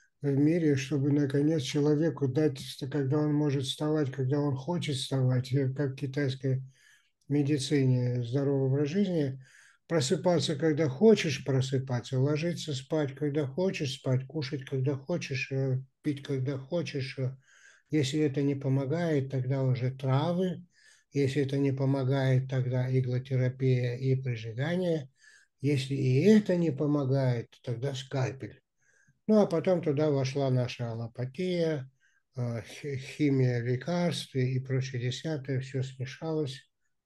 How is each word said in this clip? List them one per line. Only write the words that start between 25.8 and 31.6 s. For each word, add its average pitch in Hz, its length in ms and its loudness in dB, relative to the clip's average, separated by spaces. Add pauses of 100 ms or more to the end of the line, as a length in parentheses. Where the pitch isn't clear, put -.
и 131 260 2
это 208 340 6
не 170 160 2
помогает, 135 760 0 (140)
тогда 127 300 -6
скальпель. 127 680 -6 (680)
Ну, 214 120 6
а 196 80 4
потом 170 340 2
туда 151 280 2
вошла 139 400 0
наша 123 420 -2
аллопатия, 135 960 -4 (460)